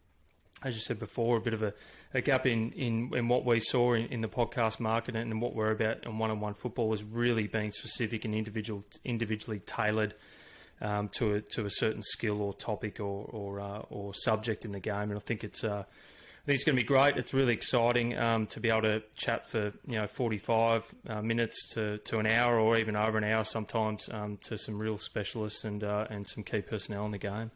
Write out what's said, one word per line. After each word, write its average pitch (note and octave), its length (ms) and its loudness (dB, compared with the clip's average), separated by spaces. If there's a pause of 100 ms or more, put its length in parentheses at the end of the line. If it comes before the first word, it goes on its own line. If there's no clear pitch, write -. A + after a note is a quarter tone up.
(640)
as B2+ 120 -4
you A2 40 -6
said A2 200 -4
before, A#2 380 0
a G#2+ 40 0
bit A2 140 0
of G#2+ 80 -2
a, G2+ 100 0 (400)
a B2+ 80 0
gap C3 240 2
in, A2+ 280 2
in, A#2+ 420 0
in A#2 120 0
what B2 160 4
we A#2+ 160 4
saw B2 340 4
in, A#2 140 2
in A2+ 140 -4
the A2 60 0
podcast A2+ 520 0
market A2+ 360 0
and, A2+ 160 -2
and A2 100 0
what A#2+ 140 -2
we're A2 160 2
about A2 340 0
in A2 140 -4
one-on-one G#2+ 340 -2
football A2+ 400 0
is G#2 100 -2
really A2+ 440 2
being G#2+ 240 -2
specific A2+ 540 -4
and G#2+ 100 0
individual, G#2+ 480 -2 (200)
individually A2 560 -2
tailored, G#2+ 540 0 (680)
um, G#2 300 -2
to G#2 260 2
a, G#2+ 60 0
to G#2+ 240 -4
a G2+ 60 -2
certain A2 320 0
skill G#2 400 0
or G2+ 100 -2
topic - 460 -4
or, G2+ 300 -4
or, G2+ 300 -6
uh, G2+ 200 -6 (100)
or G2+ 240 -6
subject A2 500 0
in G#2+ 80 -6
the G2+ 80 -6
game. G#2 300 -2
And G#2 60 -2
I G#2 40 -4
think A2+ 240 -4
it's, - 200 -6
uh, G#2 200 -2
I - 640 -20
think C#3+ 100 4
it's C3+ 80 0
gonna C#3+ 120 6
be B2 80 2
great. C#3+ 340 6
It's - 160 -4
really C3 200 4
exciting, A#2+ 640 2
um, A2+ 300 4
to - 120 -8
be A2+ 100 0
able A2 120 4
to A2 220 2 (120)
chat - 320 -2
for, G#2 260 -2 (140)
you A#2+ 80 -4
know, G#2+ 120 0
forty-five, A2+ 840 2 (140)
uh, G#2+ 140 -4
minutes A2+ 540 0
to, G#2+ 240 -2
to A2+ 200 -2
an G#2+ 80 2
hour A#2+ 320 4
or A2+ 180 6
even G#2+ 180 0
over A2 220 2
an G#2+ 60 2
hour A2 200 2
sometimes, G#2+ 680 -2
um, G#2 300 -4
to - 160 -6
some G#2 220 -6
real G#2+ 180 -2
specialists G#2+ 640 -4
and, G#2 200 -4
uh, G#2 260 0
and G2+ 180 -6
some - 160 -8
key G#2+ 180 -2
personnel G#2 440 -4
in G#2+ 60 -2
the G2+ 80 -4
game. G#2+ 360 -4